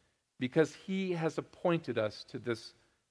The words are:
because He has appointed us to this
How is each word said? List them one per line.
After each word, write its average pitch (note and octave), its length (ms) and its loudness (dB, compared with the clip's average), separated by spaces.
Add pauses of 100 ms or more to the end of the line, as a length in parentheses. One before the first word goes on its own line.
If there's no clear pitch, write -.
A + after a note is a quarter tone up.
(400)
because D3 340 2
He F#3+ 380 -2
has D#3+ 260 0
appointed D#3+ 580 0
us G#2+ 280 -2
to B2+ 160 -10
this A2+ 340 -4 (360)